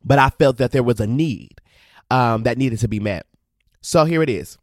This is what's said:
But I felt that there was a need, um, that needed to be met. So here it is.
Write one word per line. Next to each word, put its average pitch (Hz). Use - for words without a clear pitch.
But 143
I 135
felt 135
that 123
there 131
was 117
a 107
need, 131
um, 117
that 120
needed 123
to 113
be 107
met. 101
So 156
here 160
it 147
is. 85